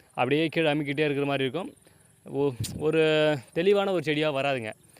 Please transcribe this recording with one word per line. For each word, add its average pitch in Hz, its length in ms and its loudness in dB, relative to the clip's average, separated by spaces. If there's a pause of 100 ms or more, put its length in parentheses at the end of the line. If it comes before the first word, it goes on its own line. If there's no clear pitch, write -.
(140)
அப்படியே 143 340 2
கீழே 156 240 0
அமுக்கிட்டே 147 360 -2
இருக்கிற 139 160 -2
மாதிரி 139 200 0
இருக்கும். 139 300 -6 (560)
ஒ-, 139 240 0 (240)
ஒரு 156 240 2 (500)
தெளிவான 196 400 2
ஒரு 170 100 0
செடியா 151 300 0
வராதுங்க. 135 400 -2 (280)